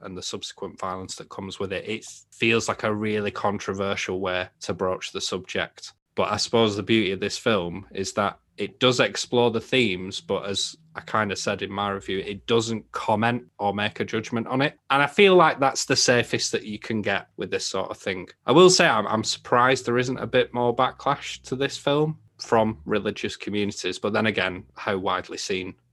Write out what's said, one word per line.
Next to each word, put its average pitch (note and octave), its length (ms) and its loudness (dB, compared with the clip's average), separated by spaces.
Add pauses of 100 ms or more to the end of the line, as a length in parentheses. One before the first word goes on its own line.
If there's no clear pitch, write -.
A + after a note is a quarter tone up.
and F#2+ 140 -12
the F2 60 -12
subsequent - 580 -10
violence F#2 360 -8
that - 140 -16
comes F#2+ 280 -10
with G2 160 -6
it. - 160 -6
It A2 160 -8 (260)
feels A2+ 360 0
like - 160 -4
a G#2+ 100 0
really G#2 380 -2
controversial G2 880 -2
way F2+ 300 -2 (100)
to - 160 -6
broach F#2 380 -4
the F#2+ 80 -6
subject. - 720 -6 (200)
But F#2+ 180 0
I G#2 60 -2
suppose A2+ 380 2
the G#2 80 -4
beauty G#2 280 2
of F#2 80 -4
this G2+ 200 -4
film F#2+ 520 -2
is F#2+ 220 -6
that G2+ 240 0 (200)
it G2+ 220 -8
does B2+ 200 4
explore A#2+ 500 2
the A2 120 -2
themes, G2 600 0
but - 240 -4
as - 300 -4 (180)
I - 80 -12
kinda G#2 340 0
said G2+ 260 -2
in G2 100 -6
my G2+ 180 -4
review, G2 300 -4
it G2+ 260 -8
doesn't A2+ 460 0
comment A2+ 540 0 (120)
or G2+ 160 0
make G#2 260 -2
a - 60 -2
judgment A2 400 -4
on B2+ 160 0
it. - 160 -2 (120)
And C#3 120 4
I C#3+ 60 4
feel F#3+ 280 6
like D#3 240 6
that's C3+ 260 0
the C3+ 100 0
safest A#2+ 560 2
that - 140 -2
you G#2 120 -8
can A2 240 -4
get G2 360 -2
with F#2+ 120 -6
this F#2+ 160 -4
sort F#2+ 240 -4
of F#2+ 80 -12
thing. F#2 300 -6 (180)
I A#2+ 60 2
will F3+ 180 10
say F3+ 180 6
I'm, A2 200 2
I'm A2 160 0
surprised B2+ 600 2
there A#2+ 120 0
isn't B2+ 200 -2
a G#2+ 100 -6
bit A#2+ 260 2
more A#2+ 220 2
backlash - 680 -2
to - 120 -6
this C3+ 220 -2
film D3+ 420 0 (180)
from A2 480 2
religious G#2 520 -2
communities, G2+ 600 -4
but G#2 160 -4
then A2 120 2
again, F#2 400 -2 (100)
how G2+ 220 -2
widely F#2 400 -2
seen F#2 380 -6 (180)